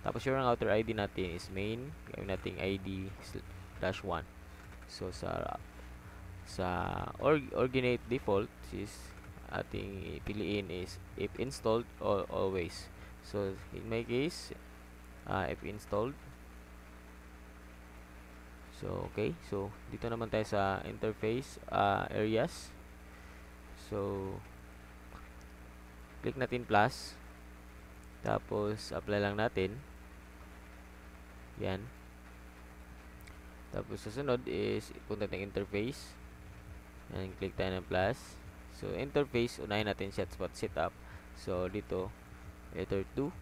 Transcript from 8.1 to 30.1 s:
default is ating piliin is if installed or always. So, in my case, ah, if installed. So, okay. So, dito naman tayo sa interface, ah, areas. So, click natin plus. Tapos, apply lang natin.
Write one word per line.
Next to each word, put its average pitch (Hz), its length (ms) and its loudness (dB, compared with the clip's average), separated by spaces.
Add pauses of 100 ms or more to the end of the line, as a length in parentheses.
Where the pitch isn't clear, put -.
default 107 400 4 (240)
is - 360 -6 (400)
ating 95 760 -2
piliin 101 440 2
is 90 280 -4 (160)
if - 240 0
installed 117 480 4 (160)
or 101 240 4
always. 95 640 2 (320)
So, 98 320 0 (160)
in - 160 -6
my 113 160 2
case, 127 480 2 (720)
ah, 95 240 2
if - 160 -2
installed. 107 540 0 (2750)
So, - 320 0
okay. 131 320 2
So, 98 240 0 (240)
dito 117 160 -2
naman 113 240 0
tayo 110 80 6
sa 98 480 4
interface, 110 800 0
ah, 98 400 6
areas. 110 640 2 (1160)
So, 98 440 0 (1900)
click 147 80 2
natin 123 320 2
plus. 110 480 8 (1120)
Tapos, 104 640 2
apply 104 320 2
lang 101 160 4
natin. 104 400 4 (1800)